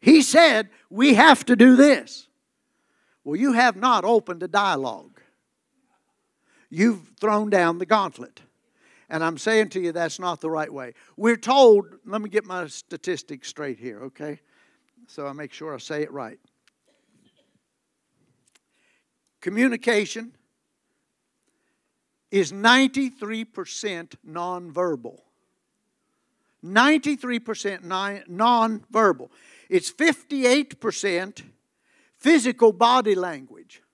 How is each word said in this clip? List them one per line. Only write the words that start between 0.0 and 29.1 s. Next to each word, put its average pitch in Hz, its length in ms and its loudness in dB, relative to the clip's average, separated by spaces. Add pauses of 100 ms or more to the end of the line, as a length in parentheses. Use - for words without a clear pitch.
He 302 200 8
said 262 480 2 (200)
we 254 240 4
have 269 320 6
to 247 100 2
do 247 220 8
this." 269 500 2 (960)
Well, 147 140 -8
you 262 160 2
have 233 240 2
not 220 260 0
opened 185 400 -2
a 180 60 -10
dialogue. 151 720 -4 (1500)
You've 190 380 -2 (140)
thrown 214 280 0
down 175 280 2
the 180 80 -8
gauntlet. 190 560 -4 (680)
And 160 160 -6
I'm 165 140 -4
saying 220 320 0
to 185 100 -10
you, 175 140 -6
that's 170 260 -6
not 180 220 -8
the 160 80 -8
right 156 220 -6
way. 127 220 -16 (220)
We're 226 220 0
told, 226 680 4
let 208 160 -8
me 208 80 -12
get 208 160 -6
my 180 220 -10
statistics 151 800 -14
straight 135 320 -12
here, 113 240 -16
okay? 147 380 -16 (680)
So 147 160 -16
I 139 60 -12
make 147 220 -18
sure 156 200 -14
I 127 40 -14
say 151 240 -10
it 151 100 -8
right. 127 260 -14 (3000)
Communication 226 960 -4 (1900)
is 185 220 -2
ninety-three 233 960 0
percent 180 680 -12 (120)
nonverbal. 170 920 -8 (1400)
Ninety-three 247 760 0
percent 202 440 -10
ni-, 190 460 -8
nonverbal. 220 1000 0 (400)